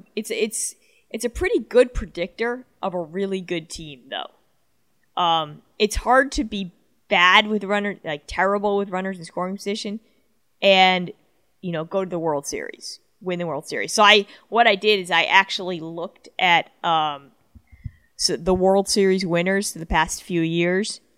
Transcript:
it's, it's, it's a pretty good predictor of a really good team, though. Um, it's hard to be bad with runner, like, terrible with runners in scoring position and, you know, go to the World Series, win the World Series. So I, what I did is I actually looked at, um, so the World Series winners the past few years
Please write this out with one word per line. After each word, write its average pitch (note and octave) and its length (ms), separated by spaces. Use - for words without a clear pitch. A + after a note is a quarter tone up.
it's, A3 160
it's, A3 440
it's A3+ 140
a A#3 40
pretty F#4 300
good B3 340
predictor A3+ 720
of F#3 120
a F3+ 80
really F#3+ 400
good E3+ 280
team, C#3+ 400
though. - 1120
Um, D#3+ 400
it's G#3+ 200
hard C4 360
to D4 100
be G3+ 300
bad F#3+ 380
with G#3+ 160
runner, G3+ 400
like, D3 220
terrible G3+ 520
with G3+ 120
runners F#3 300
in E3 60
scoring F#3 300
position G3+ 440
and, F#3 500
you F#3 100
know, D#3+ 120
go F#3+ 200
to F#3 60
the F3 100
World D3+ 280
Series, - 520
win F3+ 180
the F3 80
World D3 200
Series. A2 260
So G#3+ 100
I, G#3 220
what A#3 180
I G#3 80
did G#3 260
is F3 100
I E3 120
actually F#3 580
looked E3 480
at, F3 320
um, D3+ 480
so - 200
the F3+ 180
World F#3+ 340
Series F#3+ 380
winners F#3 480
the D#3+ 120
past E3 380
few F3 180
years E3+ 600